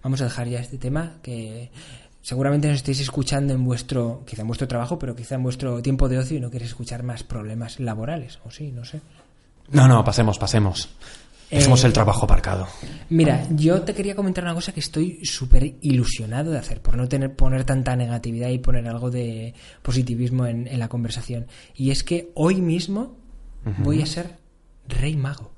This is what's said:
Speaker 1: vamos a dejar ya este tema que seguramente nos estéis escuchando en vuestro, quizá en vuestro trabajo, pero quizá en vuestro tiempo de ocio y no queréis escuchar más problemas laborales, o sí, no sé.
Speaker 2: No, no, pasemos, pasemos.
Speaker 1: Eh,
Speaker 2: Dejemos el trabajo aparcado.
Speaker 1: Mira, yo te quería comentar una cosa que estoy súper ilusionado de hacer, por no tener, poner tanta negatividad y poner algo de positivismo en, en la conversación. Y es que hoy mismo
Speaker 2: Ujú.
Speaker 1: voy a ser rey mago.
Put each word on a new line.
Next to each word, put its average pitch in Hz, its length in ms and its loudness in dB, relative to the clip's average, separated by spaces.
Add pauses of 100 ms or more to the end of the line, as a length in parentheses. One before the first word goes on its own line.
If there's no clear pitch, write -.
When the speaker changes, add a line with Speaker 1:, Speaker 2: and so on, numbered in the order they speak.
Speaker 1:
vamos 135 200 -2
a 127 40 -2
dejar 120 220 -6
ya 120 140 -6
este 127 160 -12
tema 151 440 -6
que 117 500 -14 (540)
seguramente 143 420 0
nos 143 100 2
estéis 135 240 -2
escuchando 139 520 -2
en 127 100 0
vuestro, 120 640 -4
quizá 110 160 -12
en 107 60 -6
vuestro 120 200 -4
trabajo, 123 300 -4
pero 127 180 -8
quizá 123 200 -10
en 127 80 -4
vuestro 127 400 -4
tiempo 135 260 4
de 127 80 0
ocio 131 200 -4
y - 20 -4
no 120 100 -6
queréis 117 220 -10
escuchar 120 320 -10
más 120 180 -8
problemas 110 580 -8
laborales, 123 640 -6
o 113 60 -16
sí, 143 220 -12
no 120 120 -12
sé. 151 160 -14 (720)
Speaker 2:
No, 135 180 10
no, 117 160 8
pasemos, 107 360 2
pasemos. 101 500 0 (600)
Speaker 1:
Eh, - 60 0
Speaker 2:
Dejemos 127 260 6
el 117 100 6
trabajo 104 320 4
aparcado. 95 420 4 (420)
Speaker 1:
Mira, 156 420 4
yo 160 320 4
te 208 100 -4
quería 202 220 -6
comentar 185 280 -2
una 170 120 -4
cosa 180 160 -6
que 160 80 -8
estoy 165 440 -4
súper 135 580 4
ilusionado 123 680 0
de 156 80 -2
hacer, - 240 -6
por - 160 6
no 127 100 0
tener, 135 280 -2
poner 131 280 6
tanta 127 320 0
negatividad 120 540 -4
y 127 80 -2
poner 123 300 4
algo 120 240 -4
de 117 420 -6 (300)
positivismo 123 640 0
en, 117 200 -4
en 123 120 -4
la 113 80 -4
conversación. 117 580 -6 (300)
Y 131 160 0
es - 120 0
que 170 300 -4
hoy 170 260 2
mismo 185 560 -2 (520)
Speaker 2:
Ujú. 101 160 -4
Speaker 1:
voy 151 180 2
a 151 60 -2
ser 170 300 -10 (500)
rey 131 280 -2
mago. 135 420 -6